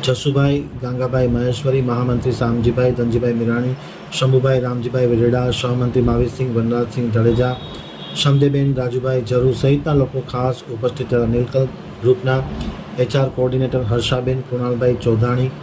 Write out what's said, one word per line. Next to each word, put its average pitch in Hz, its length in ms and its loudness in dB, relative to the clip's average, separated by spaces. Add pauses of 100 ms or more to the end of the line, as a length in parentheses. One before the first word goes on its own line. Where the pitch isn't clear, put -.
જસુભાઈ 139 600 0 (180)
ગાંગાભાઈ 127 460 0
મહેશ્વરી, 123 540 0
મહામંત્રી 123 500 0
શામજીભાઈ 120 600 2
ધનજીભાઈ 120 420 0
મીરાણી, 117 400 0 (380)
શંભુભાઈ 131 480 2
રામજીભાઈ 123 460 -2
વેરડા, 120 440 4
સહમંત્રી 123 520 0
માવીરસિંહ 120 520 0
વનરાજસિંહ 117 580 0
જાડેજા, 117 440 2 (600)
શમદેબેન 139 580 4
રાજુભાઈ 127 500 -2
ઝરુ 123 280 2
સહિતના 143 420 2
લોકો 135 260 0
ખાસ 127 340 -2 (180)
ઉપસ્થિત 117 420 -4
હતા. 120 120 2
નીલકંઠ 123 420 0 (340)
ગ્રુપના 131 360 2 (600)
એચ 123 180 0
આર 135 120 2
કોઓર્ડિનેટર 127 540 0
હર્ષાબેન, 123 580 0
કૃણાલભાઈ 123 540 0
ચૌધાણી 120 560 0 (120)